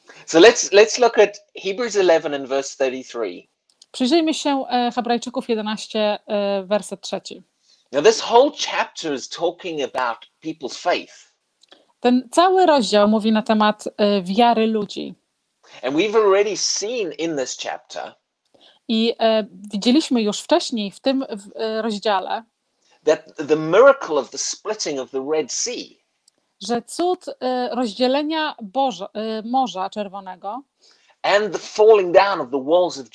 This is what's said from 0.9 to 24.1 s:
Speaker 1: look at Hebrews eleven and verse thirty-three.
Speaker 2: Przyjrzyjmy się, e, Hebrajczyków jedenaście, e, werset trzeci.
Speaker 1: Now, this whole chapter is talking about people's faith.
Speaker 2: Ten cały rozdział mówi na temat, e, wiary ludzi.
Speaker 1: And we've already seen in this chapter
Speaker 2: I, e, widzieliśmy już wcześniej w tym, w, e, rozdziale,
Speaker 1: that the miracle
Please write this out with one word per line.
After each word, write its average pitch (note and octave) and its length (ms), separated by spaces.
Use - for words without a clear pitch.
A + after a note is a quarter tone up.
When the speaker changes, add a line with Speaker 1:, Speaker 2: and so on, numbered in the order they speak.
Speaker 1:
look A3+ 180
at G3+ 220
Hebrews G3 340
eleven E3 380
and C#3 140
verse C#3 360
thirty-three. A#2+ 640
Speaker 2:
Przyjrzyjmy D#4 420
się, C#4 340
e, B3 220
Hebrajczyków A#3+ 580
jedenaście, G#3+ 800
e, G3+ 360
werset G3+ 380
trzeci. - 420
Speaker 1:
Now, C#3+ 120
this A3 160
whole B3+ 200
chapter F3+ 480
is A#2+ 140
talking E3+ 520
about B2 240
people's D#3+ 340
faith. - 360
Speaker 2:
Ten B3 300
cały F#4 360
rozdział G#3 420
mówi A3 240
na G#3+ 100
temat, G#3+ 420
e, G#3 260
wiary A3+ 440
ludzi. G#3 480
Speaker 1:
And C3+ 140
we've G#3 200
already G#3 400
seen G#3 600
in E3 180
this B2+ 200
chapter - 580
Speaker 2:
I, A3+ 320
e, A3 260
widzieliśmy B3 500
już G#3 180
wcześniej A#3 500
w - 100
tym, C4+ 300
w, G3+ 260
e, A3 260
rozdziale, G#3 640
Speaker 1:
that - 300
the D3+ 80
miracle F3 600